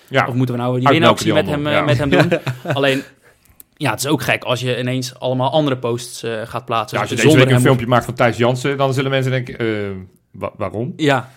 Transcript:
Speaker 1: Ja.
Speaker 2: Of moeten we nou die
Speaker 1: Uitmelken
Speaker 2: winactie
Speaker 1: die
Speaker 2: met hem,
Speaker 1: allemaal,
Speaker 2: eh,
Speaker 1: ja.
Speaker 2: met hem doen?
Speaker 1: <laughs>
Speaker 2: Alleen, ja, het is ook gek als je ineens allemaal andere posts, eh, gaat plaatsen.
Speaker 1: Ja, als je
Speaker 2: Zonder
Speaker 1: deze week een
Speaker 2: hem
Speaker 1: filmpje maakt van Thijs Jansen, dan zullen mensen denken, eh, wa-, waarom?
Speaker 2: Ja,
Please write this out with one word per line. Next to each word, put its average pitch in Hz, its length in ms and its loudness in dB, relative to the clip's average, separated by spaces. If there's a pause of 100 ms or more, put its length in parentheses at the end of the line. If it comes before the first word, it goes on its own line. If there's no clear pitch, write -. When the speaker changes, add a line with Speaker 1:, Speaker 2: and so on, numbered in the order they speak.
Speaker 1:
Ja. 127 180 2
Speaker 2:
Of 123 80 -4
moeten 127 200 2
we 120 60 -4
nou 123 180 -2
die 127 100 2
Speaker 1:
Uitmelken 139 360 4
Speaker 2:
winactie - 0 -
Speaker 1:
die 110 100 2
Speaker 2:
met 156 100 2 (220)
hem, - 0 -
Speaker 1:
allemaal, - 60 -2
Speaker 2:
eh, 147 240 2
Speaker 1:
ja. 147 100 0
Speaker 2:
met 156 220 4
hem - 0 -
doen? 170 120 0 (140)
Speaker 1:
<laughs> 156 220 -6
Speaker 2:
Alleen, 139 260 0 (760)
ja, 143 140 -2
het 107 80 -2
is - 80 -4
ook 147 160 0
gek 117 220 -2
als 123 160 -2
je 123 180 -4
ineens 127 400 -4
allemaal 127 320 -2
andere 147 260 0
posts, 120 460 -6
eh, 117 220 -6
gaat 117 200 -10
plaatsen. 113 340 -4
Speaker 1:
Ja, 104 40 -2
als 110 100 -6
je 113 60 -4
Speaker 2:
Zonder 127 140 6
Speaker 1:
deze 156 120 6
week - 20 2
een 131 60 2 (100)
Speaker 2:
hem - 0 -
Speaker 1:
filmpje 127 240 2
maakt 123 180 2
van 120 100 -8
Thijs 120 220 2
Jansen, 127 400 0
dan 135 180 0
zullen 135 160 -2
mensen 135 220 0
denken, 127 260 -6
eh, 107 320 -2 (400)
wa-, 98 260 -10
waarom? 104 400 -6
Speaker 2:
Ja, 139 400 0